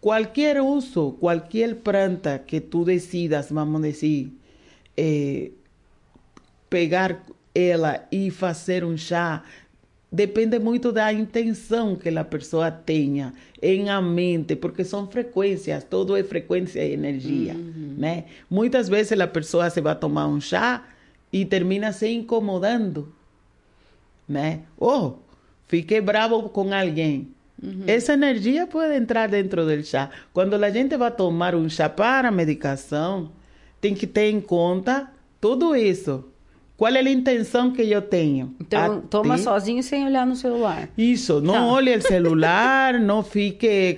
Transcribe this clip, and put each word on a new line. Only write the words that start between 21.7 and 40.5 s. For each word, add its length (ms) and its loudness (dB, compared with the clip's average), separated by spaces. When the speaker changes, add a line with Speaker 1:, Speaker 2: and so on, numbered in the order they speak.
Speaker 1:
se 160 -2
incomodando, 1000 -2
né? 320 -4
Oh, 340 0
fiquei 320 0
bravo 480 0
com 240 -2
alguém. 560 -2
Speaker 2:
Uhum. 240 -10
Speaker 1:
Essa 280 2
energia 520 2
pode 280 -2
entrar 340 0
dentro 360 0
do 180 0
chá. 280 -4
Quando 220 2
a 160 2
gente 260 0
vai 140 2
tomar 440 0
um 140 0
chá 200 0
para 420 2
medicação, 1000 -2
tem 140 0
que 120 -4
ter 240 2
em 100 0
conta 680 0
tudo 340 2
isso. 500 0
Qual 160 4
é 60 4
a 120 4
intenção 600 2
que 180 0
eu 140 2
tenho? 580 0
Speaker 2:
Então, 340 0
Speaker 1:
A 140 -4
Speaker 2:
toma 280 2
Speaker 1:
ti- 60 0
Speaker 2:
sozinho 380 0
sem 240 -2
olhar 220 2
no 80 0
celular. 540 -2